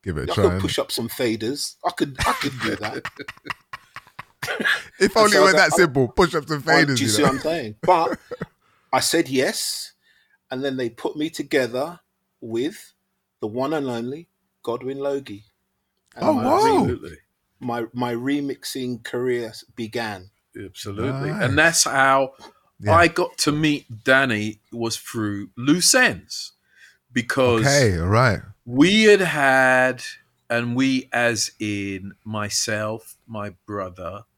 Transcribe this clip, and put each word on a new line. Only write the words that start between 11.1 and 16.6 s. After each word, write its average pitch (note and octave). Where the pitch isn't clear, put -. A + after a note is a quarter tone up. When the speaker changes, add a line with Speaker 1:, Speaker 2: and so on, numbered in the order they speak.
Speaker 2:
me D3+
together C#3
with A#2+
the A2
one C3
and C#3+
only B2+
Godwin B2
Logie. C3+
And -
Speaker 1:
Oh, D#4+
Speaker 2:
my A3+
Speaker 1:
wow. D4